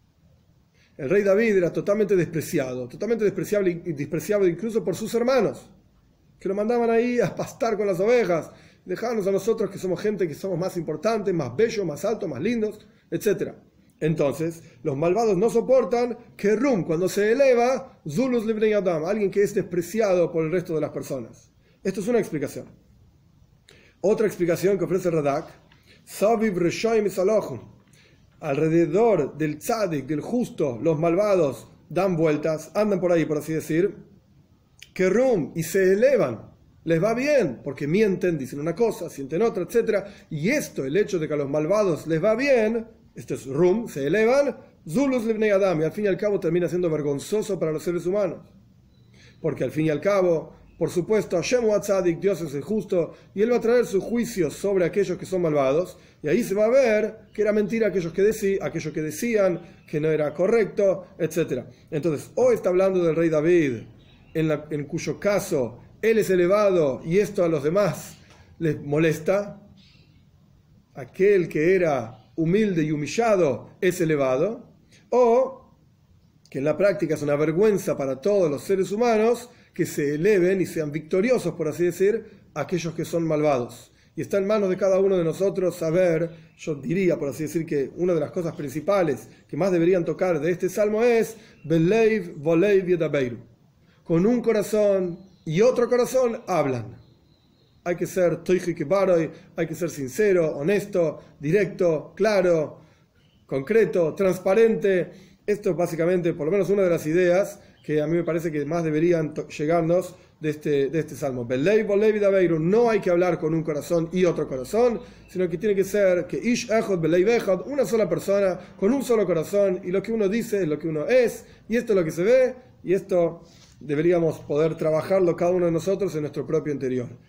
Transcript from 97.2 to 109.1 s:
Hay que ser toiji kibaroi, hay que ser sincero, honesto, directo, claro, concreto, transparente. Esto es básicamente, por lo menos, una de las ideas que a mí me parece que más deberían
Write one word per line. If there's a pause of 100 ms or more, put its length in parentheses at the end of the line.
Hay
que
ser
toiji
kibaroi, (260)
hay
que
ser
sincero,
honesto, (200)
directo,
claro, (680)
concreto,
transparente. (340)
Esto
es
básicamente,
por
lo
menos,
una
de
las
ideas (240)
que
a
mí
me
parece
que
más
deberían